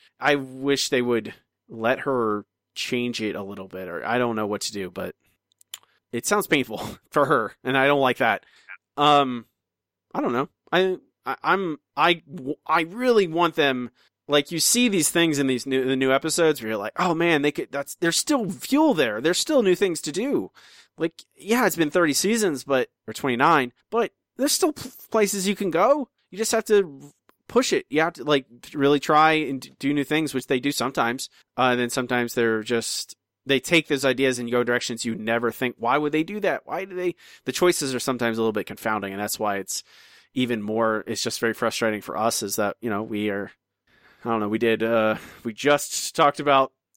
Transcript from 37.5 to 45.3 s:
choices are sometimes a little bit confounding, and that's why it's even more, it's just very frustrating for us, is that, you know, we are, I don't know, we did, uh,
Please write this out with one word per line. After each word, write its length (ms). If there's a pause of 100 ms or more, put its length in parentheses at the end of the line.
choices 420
are 60
sometimes 360
a 60
little 100
bit 140
confounding, 480
and 80
that's 160
why 180
it's 260 (520)
even 260
more, 460
it's 160
just 180
very 140
frustrating 480
for 160
us, 240
is 140
that, 260
you 80
know, 120
we 280
are, 200 (760)
I 40
don't 120
know, 80
we 100
did, 240
uh, 340 (260)